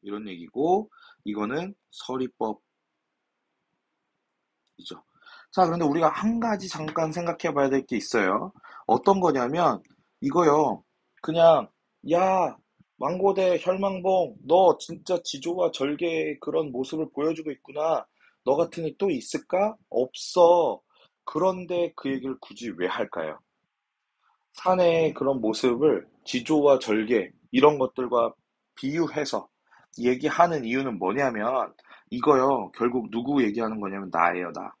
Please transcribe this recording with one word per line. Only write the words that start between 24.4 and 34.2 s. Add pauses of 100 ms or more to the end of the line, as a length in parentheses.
산의
그런
모습을 (180)
지조와
절개 (220)
이런
것들과 (440)
비유해서 (500)
얘기하는
이유는
뭐냐면 (360)
이거요.
결국
누구
얘기하는
거냐면
나예요,